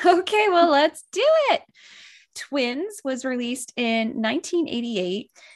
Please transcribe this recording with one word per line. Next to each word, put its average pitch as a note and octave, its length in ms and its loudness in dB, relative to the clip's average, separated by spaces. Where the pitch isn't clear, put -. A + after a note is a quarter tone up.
Okay, F#4 440 4
well, E4+ 220 4
let's D4 400 2
do G4 120 -2
it. - 100 0
Twins C#4 680 -6
was C4 220 -6
released B3 520 -6
in A3+ 440 -2
nineteen D4+ 480 -2
eighty-eight. G#3+ 600 -6